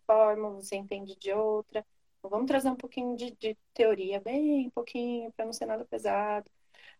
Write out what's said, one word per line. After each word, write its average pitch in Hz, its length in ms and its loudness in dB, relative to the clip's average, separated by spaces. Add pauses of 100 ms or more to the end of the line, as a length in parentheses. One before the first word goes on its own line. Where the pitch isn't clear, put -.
forma, 214 440 6
você 196 240 -8
entende 196 420 -8
de 196 160 -4
outra. 214 520 0 (340)
Então, 196 100 -12
vamos 220 180 0
trazer 269 220 2
um 254 60 0
pouquinho 247 400 -6
de, 240 240 -8
de 220 180 -4 (160)
teoria, 196 480 2
bem 269 500 0
pouquinho, 240 640 -6
pra 226 120 -6
não 226 80 -8
ser 233 120 -8
nada 226 200 -4
pesado, 208 640 -2 (500)